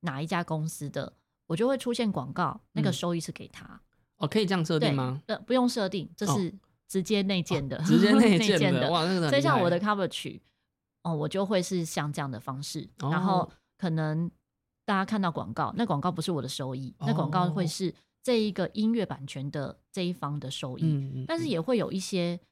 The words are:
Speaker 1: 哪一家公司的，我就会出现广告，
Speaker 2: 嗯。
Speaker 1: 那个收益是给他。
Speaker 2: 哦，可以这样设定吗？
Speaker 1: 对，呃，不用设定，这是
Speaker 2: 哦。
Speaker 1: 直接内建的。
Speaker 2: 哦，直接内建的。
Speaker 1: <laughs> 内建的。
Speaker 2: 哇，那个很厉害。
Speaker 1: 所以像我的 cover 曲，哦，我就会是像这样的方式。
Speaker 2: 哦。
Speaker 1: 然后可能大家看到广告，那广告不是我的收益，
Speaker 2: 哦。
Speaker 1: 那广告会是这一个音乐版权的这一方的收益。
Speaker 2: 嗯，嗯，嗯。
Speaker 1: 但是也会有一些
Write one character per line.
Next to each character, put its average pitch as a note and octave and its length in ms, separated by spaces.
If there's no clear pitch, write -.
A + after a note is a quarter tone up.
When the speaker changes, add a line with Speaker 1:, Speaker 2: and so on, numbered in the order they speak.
Speaker 1:
哪 C#3+ 200
一 D#3+ 60
家 F3 160
公 D#3 240
司 D3 220
的， - 240
我 E3 80
就 A3+ 120
会 C4+ 100
出 B3 160
现 A#3 180
广 C3+ 200
告， C#3+ 220
Speaker 2:
嗯。 - 200
Speaker 1:
那 D#3+ 80
个 D3 100
收 F3 240
益 E3+ 40
是 D#3+ 120
给 - 160
他。 - 320
Speaker 2:
哦， D#3 100
可 G#3+ 120
以 G#3 60
这 F#3 100
样 E3+ 80
设 D#3 160
定 E3 140
吗？ C3 320
Speaker 1:
对， G#3+ 100
呃， - 60
不 - 120
用 B3 140
设 A3 220
定， F#3 260
这 G#3 100
是 F3 60
Speaker 2:
哦。 F3+ 200
Speaker 1:
直 F#3+ 140
接 G3+ 220
内 F#3+ 180
建 C#3+ 260
的。 - 100
Speaker 2:
哦， D#3+ 80
直 E3+ 140
接 G3+ 120
内 A3 260
建 G3+ 100
的。 - 0
Speaker 1:
<laughs> G#3 60
内 F3 60
建 C#3 140
的。 C3 180
Speaker 2:
哇， E3 140
那 - 20
个 F#3 60
很 F3+ 80
厉 E3 40
害。 D3+ 40
Speaker 1:
所 - 100
以 - 20
像 C#4 180
我 F3 100
的 F3 100
cover G3+ 280
曲， - 340
哦， E3 140
我 D3+ 120
就 F#3+ 180
会 F#3+ 160
是 F3 220
像 D3+ 300
这 D#3 80
样 C3+ 80
的 A2 100
方 C3+ 220
式。 D3 260
Speaker 2:
哦。 C#3 100
Speaker 1:
然 E3 120
后 F#3 300
可 F3+ 120
能 D#3+ 400
大 G#3 80
家 F#3+ 100
看 G#3 160
到 F3+ 120
广 A2 220
告， C3+ 220
那 A3+ 100
广 D3+ 140
告 F3+ 120
不 F3 100
是 F#3 100
我 D3 100
的 B2 60
收 C3+ 280
益， C3 240
Speaker 2:
哦。 D3 80
Speaker 1:
那 D3 60
广 D#3 180
告 F3+ 180
会 E3+ 160
是 F3 280
这 A#3+ 180
一 G#3+ 120
个 F3+ 220
音 A3 200
乐 A3 120
版 C3+ 200
权 C#3 240
的 C#3+ 280
这 F#3 140
一 F3+ 80
方 D3 260
的 C#3 120
收 C3 260
益。 - 60
Speaker 2:
嗯， - 20
嗯， C#3 300
嗯。 C3 120
Speaker 1:
但 E4 120
是 E4 80
也 F#3+ 120
会 A#3+ 180
有 F3+ 140
一 G3 80
些 F3 400